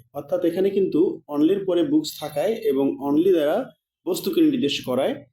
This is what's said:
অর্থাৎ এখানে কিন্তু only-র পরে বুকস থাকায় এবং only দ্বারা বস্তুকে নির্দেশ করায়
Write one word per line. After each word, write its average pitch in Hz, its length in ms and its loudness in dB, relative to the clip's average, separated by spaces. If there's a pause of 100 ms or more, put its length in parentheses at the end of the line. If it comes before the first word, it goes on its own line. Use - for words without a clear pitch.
(120)
অর্থাৎ 175 320 -4
এখানে 185 240 0
কিন্তু 190 580 0
only-র 165 380 0
পরে 175 180 2
বুকস 151 360 -2
থাকায় 151 340 -2
এবং 139 560 -2
only 165 220 4
দ্বারা 170 400 0 (340)
বস্তুকে 170 360 -2
নির্দেশ 139 440 0
করায় 135 480 -2